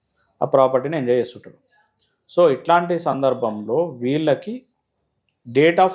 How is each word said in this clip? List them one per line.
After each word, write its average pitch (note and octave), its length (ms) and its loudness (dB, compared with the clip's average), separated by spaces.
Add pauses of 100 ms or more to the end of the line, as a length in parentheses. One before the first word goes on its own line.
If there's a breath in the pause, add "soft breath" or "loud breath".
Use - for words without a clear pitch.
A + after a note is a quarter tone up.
(440)
ఆ - 20 0
ప్రాపర్టీని C3+ 520 0
ఎంజాయ్ B2 220 0
చేస్తుంటారు. - 360 -8 (760 soft breath)
So E3+ 200 4
ఇట్లాంటి E3+ 480 0
సందర్భంలో B2+ 840 -2
వీళ్ళకి D3+ 800 -4 (880)
date D#3+ 260 2
of F#3 180 4